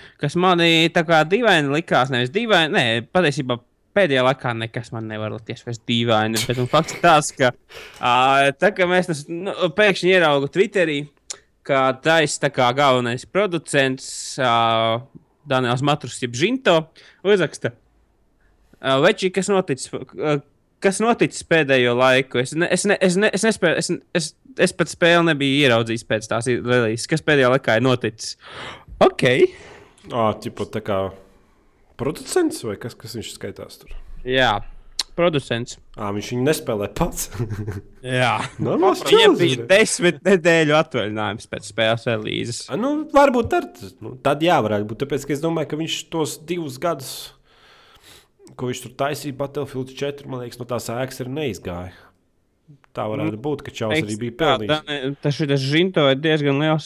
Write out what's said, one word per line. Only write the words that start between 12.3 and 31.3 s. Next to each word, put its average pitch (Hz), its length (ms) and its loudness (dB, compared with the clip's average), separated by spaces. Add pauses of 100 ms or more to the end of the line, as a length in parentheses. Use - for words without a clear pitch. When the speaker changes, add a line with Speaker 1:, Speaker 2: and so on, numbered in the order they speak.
Speaker 1:
tā 143 100 0
kā 123 220 2
galvenais 127 520 2
producents, 151 840 -2 (280)
ā, 113 640 2 (420)
Daniels 127 420 0
Matrus 143 360 -2
jeb 120 140 -6
Žinto 208 460 2 (400)
uzraksta, 180 520 0 (1000)
ā, 135 260 -2
"Veči, 190 320 2
kas 185 160 -4
noticis, 185 440 -2
ā, 143 500 -4 (400)
kas 190 180 0
noticis 226 460 0
pēdējo 135 500 2
laiku? 127 460 2
Es 127 120 -4
ne-, 165 140 0
es - 180 -2
ne-, 202 140 2
es 180 160 2
ne-, 214 160 2
es 202 140 -2
nespēju, 190 320 2
es, - 140 -4 (180)
es, - 240 -4 (220)
es - 180 0
pat 165 160 -2
spēli 170 340 4
nebiju 143 380 0
ieraudzījis 117 420 2
pēc 110 240 -4
tās 117 200 -2
i-, 123 100 0
releases. 117 500 0
Kas 156 140 -2
pēdējā 135 320 4
laikā 120 240 2
ir 120 80 2
noticis?" 123 520 -2 (580)
Ok. - 280 2 (800)
Speaker 2:
Ā, 113 340 0
tipo, 107 260 -8
tā 107 160 -8
kā 95 220 -2 (960)